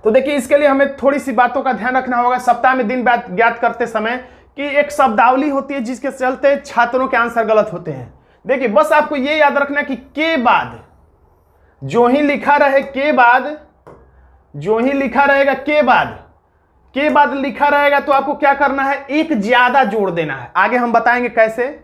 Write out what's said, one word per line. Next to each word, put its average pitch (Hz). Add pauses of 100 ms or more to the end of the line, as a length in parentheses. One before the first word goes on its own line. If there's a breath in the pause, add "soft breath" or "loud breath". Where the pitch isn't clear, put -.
तो 214
देखिए, 269
इसके 285
लिए 294
हमें 277
थोड़ी 277
सी 269
बातों 247
का 254
ध्यान 240
रखना 247
होगा 247
सप्ताह 254
में 254
दिन 254
बात 240
ज्ञात 226
करते 233
समय, 233 (340 loud breath)
कि 277
एक 285
शब्दावली 254
होती 277
है 277
जिसके 247
चलते 262
छात्रों 254
के 254
आंसर 233
गलत 214
होते 170
हैं। 131 (320 soft breath)
देखिए, 254
बस 220
आपको 302
ये 285
याद 285
रखना 285
कि 277
के 320
बाद 185 (1040)
जो 202
ही 277
लिखा 285
रहे, 277
के 277
बाद 254 (1040 soft breath)
जो 180
ही 262
लिखा 277
रहेगा, 277
के 302
बाद, 220 (880)
के 294
बाद 277
लिखा 277
रहेगा 285
तो 277
आपको 269
क्या 277
करना 277
है, 277
एक 311
ज्यादा 247
जोड़ 202
देना 156
है। 123
आगे 220
हम 240
बताएंगे 233
कैसे। 233 (160)